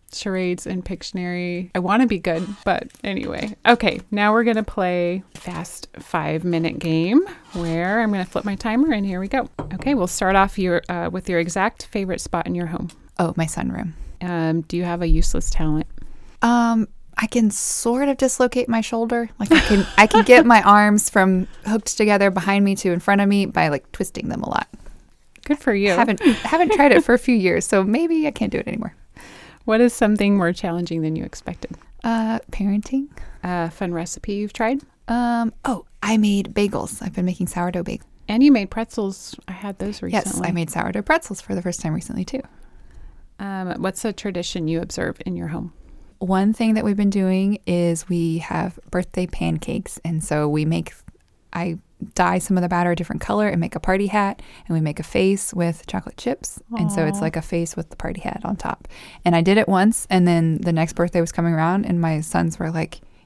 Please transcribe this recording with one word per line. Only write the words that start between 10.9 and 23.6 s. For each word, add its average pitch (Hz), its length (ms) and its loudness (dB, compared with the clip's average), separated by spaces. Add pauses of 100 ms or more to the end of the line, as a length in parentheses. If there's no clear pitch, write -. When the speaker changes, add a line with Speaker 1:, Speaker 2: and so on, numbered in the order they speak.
Speaker 1:
with 180 180 -6
your 175 100 2
exact 185 480 -2
favorite 190 340 -4
spot - 260 -4
in 175 80 -2
your 175 120 -4
home. 165 220 -6 (300)
Speaker 2:
Oh, 165 160 0
my 165 100 0
sunroom. - 460 -6 (300)
Speaker 1:
Um, 165 400 -2
do 175 160 -6
you 175 80 -2
have 175 160 -4
a 170 60 0
useless - 420 4
talent? 156 380 0 (540)
Speaker 2:
Um, 233 460 2 (300)
I 220 100 0
can 220 240 2
sort 247 580 -2
of 269 80 0
dislocate 254 520 0
my 226 120 0
shoulder. 233 480 -2 (100)
Like, 208 120 0
I 320 80 8
can, 202 260 4 (120)
I 214 100 8
can 440 160 6
get 247 220 10
my 233 160 8
<laughs> - 40 2
arms 208 440 6
from 190 380 4 (180)
hooked 214 320 -2
together 202 340 4
behind 196 320 2
me 196 140 2
to 185 140 0
in 175 100 0
front 202 200 4
of 202 60 4
me 202 180 4
by, 160 220 2